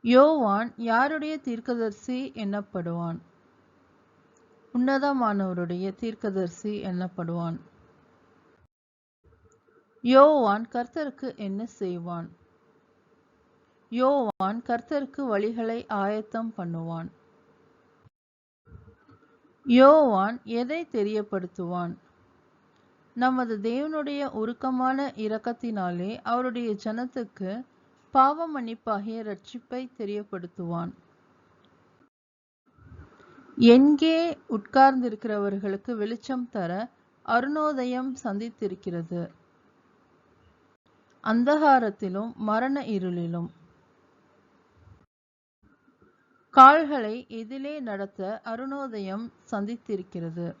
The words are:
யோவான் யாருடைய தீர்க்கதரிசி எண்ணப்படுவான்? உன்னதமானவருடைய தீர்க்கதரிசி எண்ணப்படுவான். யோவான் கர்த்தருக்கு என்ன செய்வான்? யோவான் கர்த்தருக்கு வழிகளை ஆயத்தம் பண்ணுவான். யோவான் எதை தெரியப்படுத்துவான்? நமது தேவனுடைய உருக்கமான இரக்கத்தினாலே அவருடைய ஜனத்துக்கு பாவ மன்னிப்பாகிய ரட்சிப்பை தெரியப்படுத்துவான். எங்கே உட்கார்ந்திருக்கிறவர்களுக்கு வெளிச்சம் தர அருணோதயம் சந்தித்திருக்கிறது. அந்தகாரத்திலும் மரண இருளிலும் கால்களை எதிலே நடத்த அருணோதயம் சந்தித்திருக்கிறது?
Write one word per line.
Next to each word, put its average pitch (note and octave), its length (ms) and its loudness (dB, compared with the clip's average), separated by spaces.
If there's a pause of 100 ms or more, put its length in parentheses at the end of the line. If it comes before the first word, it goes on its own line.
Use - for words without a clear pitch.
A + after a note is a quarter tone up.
யோவான் A#3+ 760 6
யாருடைய D4 600 0
தீர்க்கதரிசி A#3+ 920 -6
எண்ணப்படுவான்? E3+ 840 -6 (1500)
உன்னதமானவருடைய G3+ 1200 0
தீர்க்கதரிசி G#3 880 -6
எண்ணப்படுவான். F3 760 -6 (2500)
யோவான் B3 680 6
கர்த்தருக்கு C4+ 680 -8
என்ன G#3 300 -8
செய்வான்? E3+ 720 -8 (1500)
யோவான் A#3 720 0
கர்த்தருக்கு C4+ 600 -4
வழிகளை A3+ 680 -2
ஆயத்தம் G#3+ 680 -4
பண்ணுவான். E3 540 -8 (2500)
யோவான் B3 800 6
எதை B3 420 -4
தெரியப்படுத்துவான்? F#3 1160 -4 (1120)
நமது B3 440 0
தேவனுடைய C#4+ 720 -4
உருக்கமான B3+ 840 -4
இரக்கத்தினாலே G#3+ 1080 -6
அவருடைய A#3+ 600 -2
ஜனத்துக்கு A3+ 800 -8 (500)
பாவ D4 320 4
மன்னிப்பாகிய A3+ 760 -6
ரட்சிப்பை A#3 580 -10 (180)
தெரியப்படுத்துவான். F3 960 -8 (2750)
எங்கே D4 840 6 (100)
உட்கார்ந்திருக்கிறவர்களுக்கு G#3+ 1500 0
வெளிச்சம் A#3 540 -6
தர F3 220 -6 (540)
அருணோதயம் C4 880 -2 (100)
சந்தித்திருக்கிறது. F#3 1000 -6 (2000)
அந்தகாரத்திலும் A#3 1120 2
மரண A#3+ 500 -2
இருளிலும் F3 640 -4 (3000)
கால்களை C4+ 760 8
எதிலே C4+ 520 -10
நடத்த G3 640 -8
அருணோதயம் A3+ 840 -10 (200)
சந்தித்திருக்கிறது? F3+ 1080 -8